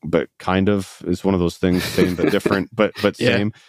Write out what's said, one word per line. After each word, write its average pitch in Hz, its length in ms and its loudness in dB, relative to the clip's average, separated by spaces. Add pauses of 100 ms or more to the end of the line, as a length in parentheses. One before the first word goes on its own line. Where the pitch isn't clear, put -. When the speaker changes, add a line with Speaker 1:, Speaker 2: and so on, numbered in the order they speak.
Speaker 1:
but 76 260 0 (100)
kind 95 300 0
of 101 360 -2
is 87 180 -4
one 98 100 2
of 92 60 2
those 85 180 -2
things, 90 260 0
same 90 320 0
but 82 160 0
different, 98 400 0
Speaker 2:
<laughs> - 40 -20
Speaker 1:
but, 104 260 0
but 101 180 0
Speaker 2:
Yeah. 120 180 2
Speaker 1:
same. 104 160 -2 (160)